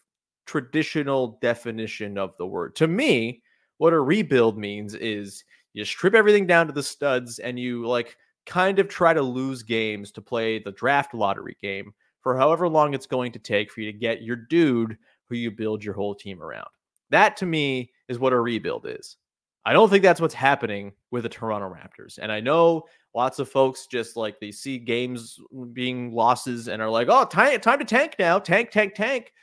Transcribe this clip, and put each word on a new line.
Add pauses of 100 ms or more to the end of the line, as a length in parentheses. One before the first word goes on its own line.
(460)
traditional
definition
of
the
word.
To
me, (340)
what
a
rebuild
means
is (260)
you
strip
everything
down
to
the
studs
and
you,
like, (300)
kind
of
try
to
lose
games
to
play
the
draft
lottery
game (280)
for
however
long
it's
going
to
take
for
you
to
get
your
dude (280)
who
you
build
your
whole
team
around. (400)
That,
to
me, (160)
is
what
a
rebuild
is. (480)
I
don't
think
that's
what's
happening (180)
with
the
Toronto
Raptors.
And
I
know (300)
lots
of
folks
just,
like,
they
see
games (360)
being
losses
and
are
like,
"Oh,
ti-,
time
to
tank
now.
Tank,
tank,
tank."